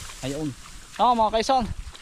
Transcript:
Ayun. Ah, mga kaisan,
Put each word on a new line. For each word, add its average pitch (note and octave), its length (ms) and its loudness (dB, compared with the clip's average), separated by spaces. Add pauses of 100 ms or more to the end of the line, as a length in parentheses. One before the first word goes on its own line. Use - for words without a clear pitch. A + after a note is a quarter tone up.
(240)
Ayun. C#3+ 260 -2 (460)
Ah, A#3 160 6
mga A3 240 4
kaisan, A3+ 320 2 (340)